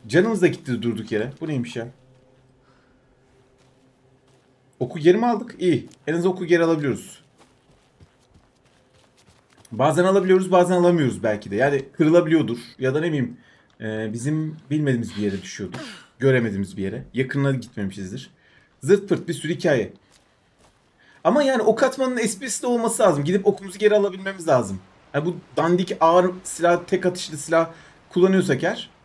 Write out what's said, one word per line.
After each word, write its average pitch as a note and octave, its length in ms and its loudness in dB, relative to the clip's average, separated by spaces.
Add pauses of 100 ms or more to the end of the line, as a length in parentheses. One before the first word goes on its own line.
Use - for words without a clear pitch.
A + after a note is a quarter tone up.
Canımız F#3 360 2
da F3+ 40 4
gitti B2 360 -2
durduk A2+ 300 -4
yere. A2 280 -2
Bu D#3+ 80 -8
neymiş B2+ 280 -6
ya? A#2+ 120 -8 (3000)
Oku B2+ 180 -6
geri F3 200 6
mi A#3+ 80 2
aldık? - 320 -2
İyi. F3 300 0 (180)
En D#3 80 -2
azından F3 180 0
oku F#3 140 -6
geri E3 180 4
alabiliyoruz. D3 600 -2 (2500)
Bazen D3+ 320 2
alabiliyoruz, F#3 480 4
bazen F3+ 220 4
alamıyoruz D#3+ 480 2
belki G#2 280 -2
de. G2+ 60 -2
Yani C3+ 360 2
kırılabiliyordur. D#3 680 4 (200)
Ya C3 160 -2
da D3+ 60 0
ne E3+ 80 -2
bileyim, C3+ 280 -4 (440)
e, A2 320 -6
bizim D3+ 440 -4 (140)
bilmediğimiz B2 460 -2
bir G#2 60 -4
yere G2 200 -4
düşüyordur. G2 380 -12 (380)
Göremediğimiz A#2 580 0
bir G2 60 -8
yere. G2 220 -8 (100)
Yakınına C3+ 380 -2
gitmemişizdir. G#2 800 -10 (520)
Zırt G3 260 2
pırt - 200 -2
bir E3+ 60 -6
sürü D#3 200 -6
hikaye. C3+ 380 0 (1300)
Ama A#3+ 180 4
yani C4 200 2
ok G#3+ 200 2
atmanın B3+ 340 0
esprisi B3 460 -4
de - 40 -4
olması A#3 360 0
lazım. D3 220 2
Gidip F#3+ 220 0
okumuzu G3 320 -4
geri G#3 180 4
alabilmemiz F#3+ 520 -4
lazım. G2+ 320 0 (340)
Yani D3+ 120 -2
bu F3 100 -4 (200)
dandik, F3 440 0
ağır F3+ 300 4 (140)
silah, E3+ 420 0
tek F#3 200 -2
atışlı F3+ 300 -6
silah E3 340 0 (400)
kullanıyorsak F3+ 540 2
eğer G#3+ 260 -4 (140)